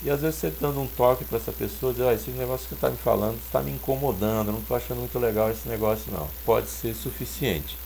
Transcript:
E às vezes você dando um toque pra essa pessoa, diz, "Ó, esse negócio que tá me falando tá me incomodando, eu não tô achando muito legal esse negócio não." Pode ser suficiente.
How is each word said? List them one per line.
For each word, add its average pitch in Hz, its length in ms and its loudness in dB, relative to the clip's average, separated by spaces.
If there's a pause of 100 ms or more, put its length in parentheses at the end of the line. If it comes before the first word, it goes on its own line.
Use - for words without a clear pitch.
E 143 60 -2
às 143 120 2
vezes 156 180 0
você 156 120 0
dando 143 300 0
um 131 60 -2
toque 127 380 4
pra 117 120 -2
essa - 140 -2
pessoa, 120 420 -2
diz, 120 100 -2
"Ó, 127 80 6
esse 110 200 0
negócio 127 360 -4
que - 80 -8
tá 131 140 2
me 123 80 -4
falando 110 420 2 (120)
tá 135 100 2
me 139 100 -2
incomodando, 110 760 0
eu 104 40 0
não 110 80 -4
tô - 140 -2
achando 123 240 -2
muito 120 180 -4
legal 110 320 2
esse 110 180 -4
negócio 110 440 0
não." 80 160 -4 (180)
Pode 113 220 4
ser - 260 -4
suficiente. 113 920 -2